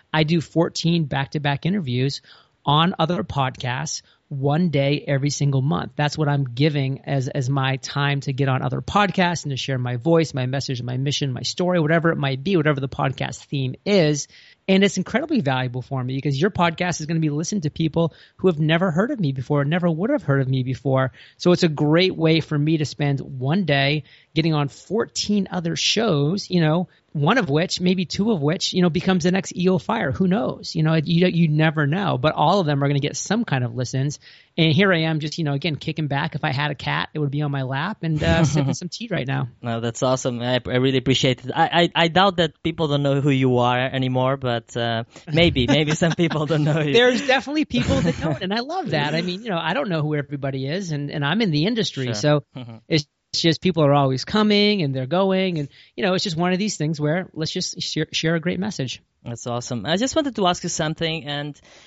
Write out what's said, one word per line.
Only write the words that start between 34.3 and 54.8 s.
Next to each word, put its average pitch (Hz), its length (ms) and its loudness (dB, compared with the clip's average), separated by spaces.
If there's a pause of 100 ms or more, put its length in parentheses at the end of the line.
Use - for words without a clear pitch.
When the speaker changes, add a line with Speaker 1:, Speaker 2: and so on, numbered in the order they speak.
Speaker 1:
And 160 140 4
here 190 200 4
I 160 100 2
am 160 180 0
just, 151 180 -8
you 165 60 -2
know, 143 80 0
again, 139 240 -2
kicking 156 320 -6
back. 143 260 -4
If 147 80 -6
I 156 80 -2
had 143 220 -2
a - 20 -6
cat, 147 400 -4
it 156 60 -4
would 143 100 -2
be 143 120 -2
on 143 100 -2
my 135 100 -4
lap 139 400 -4
and, 156 180 -2
uh, 165 240 4
Speaker 2:
<laughs> - 0 -
Speaker 1:
sipping 135 300 0
some 175 140 -10
tea 233 200 -10
right 147 180 -4
now. 135 220 -4 (140)
Speaker 2:
No, 117 160 -4
that's 117 240 -4
awesome. 127 400 0
I, 123 120 -2
I 127 220 -2
really 131 220 4
appreciate 127 460 0
it. 123 100 -8
I, 165 400 2
I, 170 100 4
I 170 40 2
doubt 180 300 2
that 160 260 -2
people 165 240 -2
don't 143 160 2
know 139 160 2
who 143 100 2
you 131 280 4
are 123 200 2
anymore, 131 580 0
but, 123 400 -4
uh, 117 280 -2 (280)
maybe, 151 360 4
maybe 147 240 2
some 165 180 2
people 156 360 0
don't 151 180 2
know 156 160 2
you. 147 120 0
Speaker 1:
There's 247 320 4
definitely 269 420 0
people 247 340 0
that 170 200 0
don't, 151 220 -4
and 185 100 -4
I 226 60 -2
love 294 320 -6
that. 151 240 0
I 165 80 -2
mean, 180 220 -6
you 233 60 -6
know, 170 100 -2
I 165 140 0
don't 262 140 -2
know 160 140 0
who 151 140 -2
everybody 139 500 -6
is, 170 240 -6
and, 143 220 -4
and 143 120 -2
I'm 170 160 2
in 196 120 0
the 147 140 2
industry, 208 400 -2
Speaker 2:
Sure. 120 80 -2
Speaker 1:
so 147 300 2 (120)
Speaker 2:
Mm-hmm. 117 200 -14 (120)
Speaker 1:
it's, 156 180 0 (260)
it's - 100 -2
just 165 180 2
people 165 240 2
are 143 100 6
always 135 300 2
coming 208 580 2